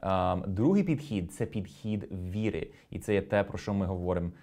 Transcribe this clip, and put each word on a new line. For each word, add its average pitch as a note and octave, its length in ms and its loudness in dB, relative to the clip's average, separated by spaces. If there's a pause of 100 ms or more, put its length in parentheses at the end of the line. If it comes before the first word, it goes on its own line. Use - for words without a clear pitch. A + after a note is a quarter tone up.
Ем, F#2 440 2
другий C3 360 4
підхід — A2 520 0
це A#2 120 -2
підхід G#2+ 680 -4
віри. F#2 580 -2 (200)
І - 80 -8
це G#2 160 0
є F#2+ 80 4
те, G2+ 220 2
про G2 140 -6
що G#2 160 -2
ми G2 120 2
говоримо F2+ 440 0 (120)